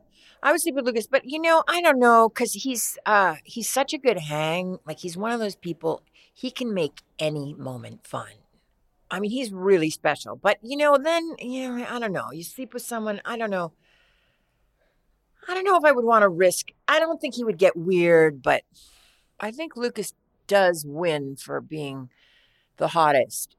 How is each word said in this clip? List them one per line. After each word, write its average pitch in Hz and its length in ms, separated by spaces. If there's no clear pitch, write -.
I 277 100
would 330 100
sleep 330 120
with 262 120
Lucas, 233 200
but, - 200
you 285 140
know, 330 280
I 349 140
don't 294 180
know, 233 300
'cause 226 240
he's, 247 520
uh, 190 380
he's - 260
such 277 240
a 294 60
good 233 180
hang. 160 680
Like, 147 140
he's 175 180
one 220 140
of 240 80
those 208 160
people, 160 460
he - 160
can 240 240
make 165 280
any 147 340
moment 123 540
fun. - 240
I 185 80
mean, 208 100
he's 240 220
really 180 400
special. 139 440
But, 196 280
you 262 140
know, 294 200
then, 330 400
you 254 320
know, 240 180
I 240 120
don't 220 140
know. 120 180
You 165 120
sleep 254 300
with 240 100
someone, 214 400
I 233 140
don't 226 140
know. 175 220
I 359 40
don't 370 100
know 381 140
if 302 80
I 294 80
would 240 100
wanna 220 240
risk, 180 440
I 302 100
don't 320 220
think 277 140
he 240 80
would 214 140
get 175 200
weird, 165 640
but 139 220
I 214 120
think 294 260
Lucas 233 360
does 180 400
win 147 520
for 143 240
being 135 480
the 160 140
hottest 147 680